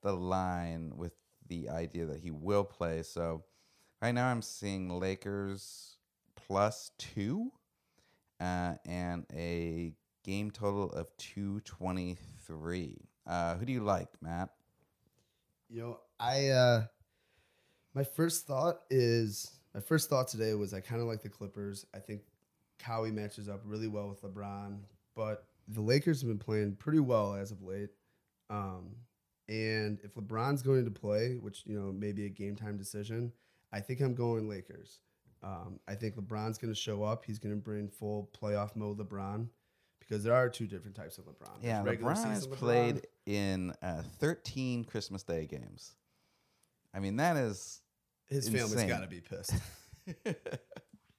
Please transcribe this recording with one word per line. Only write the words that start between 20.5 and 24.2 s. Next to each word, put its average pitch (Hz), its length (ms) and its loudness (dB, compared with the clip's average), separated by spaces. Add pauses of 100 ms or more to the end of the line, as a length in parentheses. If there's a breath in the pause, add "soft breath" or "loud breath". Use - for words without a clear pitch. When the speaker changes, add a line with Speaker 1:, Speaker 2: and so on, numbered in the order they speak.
Speaker 2:
was 101 180 0
I 98 80 -4
kinda 117 240 -2
like 113 180 -4
the 104 60 -12
Clippers. 101 640 -8
I 98 60 -12
think 101 240 -10 (560)
Kawhi 113 340 -2
matches 104 360 -6
up 101 160 -6
really 107 240 -4
well 104 200 -4
with 98 140 -10